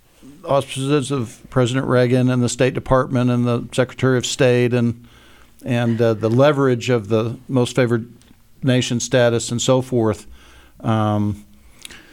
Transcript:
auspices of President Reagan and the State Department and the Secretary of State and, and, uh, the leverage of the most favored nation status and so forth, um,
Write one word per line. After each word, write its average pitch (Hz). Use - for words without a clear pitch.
auspices 135
of 123
President 127
Reagan 127
and 123
the 120
State 131
Department 127
and 120
the 120
Secretary 127
of 117
State 123
and, 117
and, 120
uh, 113
the 107
leverage 131
of 113
the 110
most 123
favored 120
nation 123
status 120
and 117
so 131
forth, 113
um, 104